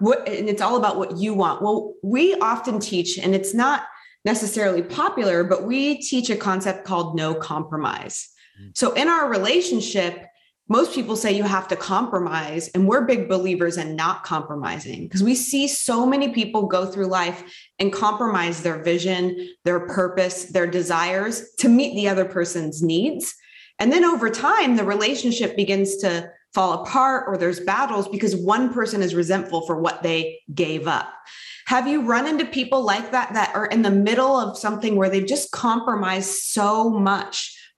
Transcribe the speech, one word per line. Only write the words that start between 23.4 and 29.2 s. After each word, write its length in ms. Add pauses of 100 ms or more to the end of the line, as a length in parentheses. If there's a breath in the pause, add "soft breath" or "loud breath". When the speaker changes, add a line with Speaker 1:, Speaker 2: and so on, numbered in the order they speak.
Speaker 1:
And 140
then 120
over 260
time, 460
the 80
relationship 720
begins 420
to 320 (240 loud breath)
fall 280
apart 440
or 120
there's 220
battles 460
because 300
one 360
person 300
is 120
resentful 520